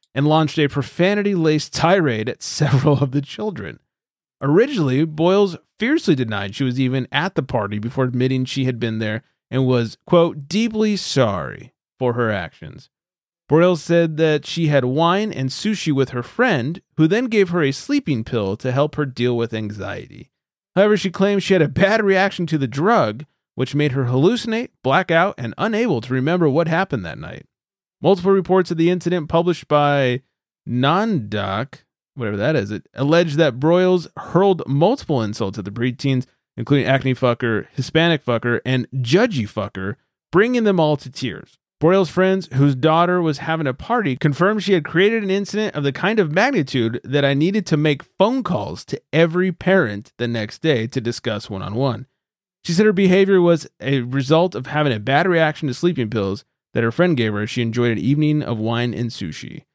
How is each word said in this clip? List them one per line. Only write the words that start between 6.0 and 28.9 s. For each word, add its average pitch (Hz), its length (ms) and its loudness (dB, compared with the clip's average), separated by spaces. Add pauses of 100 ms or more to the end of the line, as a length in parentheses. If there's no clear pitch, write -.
denied 104 400 -4
she 139 100 -4
was 127 140 -2
even 131 320 0
at 165 240 -2
the 143 80 -2
party 107 360 -4
before 120 260 -2
admitting 127 400 0
she 127 200 -4
had 123 140 -2
been 110 200 -4
there 110 240 -6 (260)
and 131 180 0
was, 120 380 0
quote, 160 420 2
"deeply 214 480 0
sorry" 95 800 -2 (260)
for 123 140 0
her 117 180 0
actions. - 580 -10 (600)
Boyles 170 340 4
said 170 340 2
that 156 280 0
she 165 220 -2
had 139 180 2
wine 170 460 0
and 131 180 -4
sushi 196 420 -4
with 131 180 0
her 120 140 -8
friend, 170 580 -2 (160)
who 156 100 6
then 226 180 2
gave 208 240 2
her 175 120 0
a 135 100 2
sleeping 151 520 -2
pill 104 340 -4
to 127 140 -6
help 143 240 0
her 147 100 -4
deal 123 300 -2
with 113 180 -4
anxiety. 98 800 -10 (420)
However, 208 220 4
she 185 160 -2
claims 196 320 2
she - 100 0
had 180 80 6
a 147 60 2
bad 196 340 2
reaction 190 460 0
to 156 100 -2
the 135 100 -2
drug, 139 580 0 (300)
which 131 200 -4
made 147 160 2
her 131 140 -2
hallucinate, 220 640 0 (140)
black 147 280 0
out, 170 260 2
and 117 200 -8
unable 208 420 0
to 120 140 -6
remember 156 360 2
what 165 200 0
happened 160 360 -2
that 78 140 -12
night. - 260 -14 (560)
Multiple 185 300 4
reports 185 400 2
of 165 60 -6
the 165 120 4
incident 175 380 -2